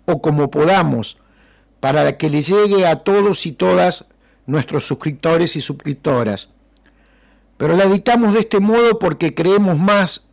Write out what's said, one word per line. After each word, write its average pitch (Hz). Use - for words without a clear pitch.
o 165
como 147
podamos, 151
para 147
que 156
le 147
llegue 196
a 160
todos 202
y 165
todas 180
nuestros 135
suscriptores 160
y 143
suscriptoras. 127
Pero 156
la 196
editamos 208
de 226
este 208
modo 226
porque 165
creemos 185
más 196